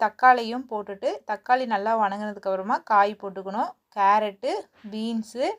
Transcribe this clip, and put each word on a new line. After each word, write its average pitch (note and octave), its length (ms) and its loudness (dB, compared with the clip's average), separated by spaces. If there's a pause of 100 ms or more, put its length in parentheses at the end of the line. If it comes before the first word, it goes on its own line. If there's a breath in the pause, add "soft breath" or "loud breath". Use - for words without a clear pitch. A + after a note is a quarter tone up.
தக்காளியும் A#3+ 680 2
போட்டுட்டு, G#3 400 -6 (180)
தக்காளி B3 420 0
நல்லா G#3+ 300 -2
வணங்குனதுக்கு G3+ 480 -4
அப்புறமா F#3+ 260 -2 (140)
காய் G#3 320 4
போட்டுக்கணும். G3 500 -6 (240)
கேரட்டு, G#3 560 2 (400)
பீன்ஸு, A3+ 540 -4 (140)